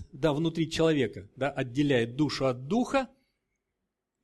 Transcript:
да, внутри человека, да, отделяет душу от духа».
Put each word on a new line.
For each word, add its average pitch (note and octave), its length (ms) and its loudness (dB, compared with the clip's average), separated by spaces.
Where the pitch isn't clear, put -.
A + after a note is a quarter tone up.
да, D3+ 200 0
внутри D#3+ 380 -2
человека, C#3+ 680 0
да, C3+ 140 -2
отделяет B2+ 680 0
душу C#3 300 0
от B2+ 200 -2
духа». B3 440 0